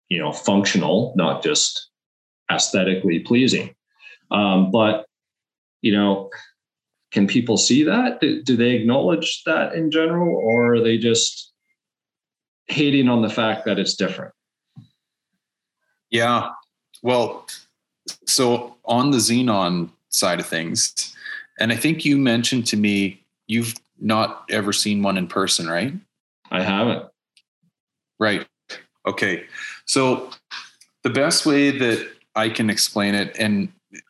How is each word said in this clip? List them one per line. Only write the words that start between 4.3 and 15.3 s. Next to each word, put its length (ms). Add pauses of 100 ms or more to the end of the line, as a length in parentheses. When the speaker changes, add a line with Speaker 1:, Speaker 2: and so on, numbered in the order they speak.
Speaker 1:
Um, 420
but, 320 (760)
you 100
know, 380 (840)
can 140
people 300
see 280
that? 360
Do, 220
do 140
they 140
acknowledge 760
that 300
in 160
general, 440
or 400
are 80
they 140
just 560 (1120)
hating 420
on 140
the 60
fact 380
that 120
it's 160
different? 380 (1800)